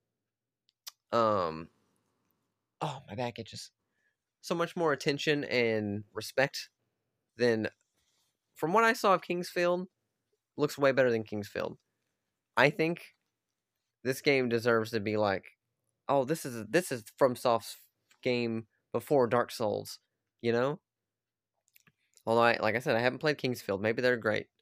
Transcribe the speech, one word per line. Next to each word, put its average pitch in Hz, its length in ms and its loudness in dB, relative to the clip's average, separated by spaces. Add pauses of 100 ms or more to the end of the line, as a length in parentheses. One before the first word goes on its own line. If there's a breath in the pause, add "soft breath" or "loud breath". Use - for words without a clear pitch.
(1120)
um, 92 580 0 (1120)
oh, 139 260 -8
my 104 80 -14
back 120 240 -6
itches. - 320 -16 (680)
So 185 140 -6
much 170 200 -4
more 160 180 0
attention 147 500 -2
and 107 600 0 (100)
respect - 560 -4 (680)
than, 113 320 2 (840)
from 160 180 -2
what 226 100 4
I 226 100 4
saw 208 200 2
of 175 80 2
Kingsfield, 180 680 -2 (680)
looks 147 200 -2
way 139 140 4
better 127 200 4
than 110 120 0
Kingsfield. 95 540 -8 (800)
I 131 120 8
think 165 460 -4 (880)
this 131 180 -4
game 131 280 2
deserves 113 420 2
to 113 80 -2
be 107 180 -2
like, 101 400 -2 (500)
"Oh, 135 180 2
this 156 200 -4
is, 117 220 -8
this 160 240 0
is 117 120 -6 (160)
FromSoft's 123 580 0 (440)
game 117 460 -2 (240)
before 123 360 2
Dark 120 240 0
Souls," 107 480 -4 (420)
you 117 100 0
know? 131 280 0 (1500)
Although, 117 180 4
I, 117 140 6
like 107 180 0
I 117 40 -2
said, 135 160 0
I 113 40 2
haven't 127 200 0
played 151 180 0
Kingsfield. 101 440 -4
Maybe 117 200 -2
they're 123 160 2
great. 104 300 -2 (140)